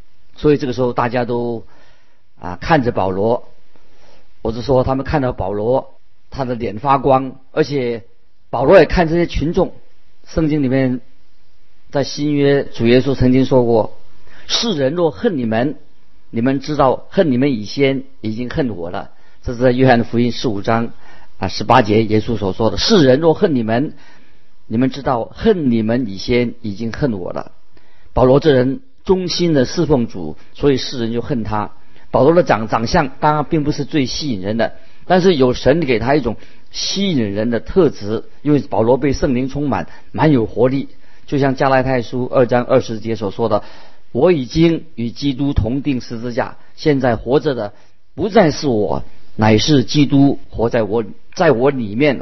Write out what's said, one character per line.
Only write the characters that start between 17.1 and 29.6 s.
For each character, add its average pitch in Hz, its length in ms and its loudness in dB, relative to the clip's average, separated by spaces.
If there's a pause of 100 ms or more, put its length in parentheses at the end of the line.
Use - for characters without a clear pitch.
你 120 40 2
们 143 140 2
以 107 140 -4
先 135 400 0 (160)
已 110 120 -4
经 120 160 -6
恨 120 280 -2
我 85 120 -6
了。” 92 220 -8 (320)
这 135 100 -4
是 117 60 -8
在 127 140 6
约 131 140 4
翰 120 180 6
福 117 140 0
音 120 120 2
十 - 160 -4
五 101 140 -2
章， 113 320 0 (440)
啊， 98 120 -4
十 - 160 -6
八 117 160 6
节 107 240 4
耶 107 160 2
稣 113 160 -2
所 92 160 -2
说 113 160 2
的 98 100 -4
，“世 202 240 6
人 127 160 6
若 160 140 2
恨 160 220 0
你 120 80 0
们， 117 320 0 (720)
你 107 100 -2
们 131 120 4
知 139 120 -10
道 123 240 -2
恨 180 440 0
你 117 120 2
们 113 260 0
以 95 80 -8
先 120 460 0
已 104 140 -6
经 113 180 -6
恨 143 260 0
我 - 140 -8
了。” - 180 -8 (600)
保 120 100 4
罗 131 160 6
这 151 140 4
人 131 280 2 (240)
忠 185 220 2
心 170 260 0
的 131 120 4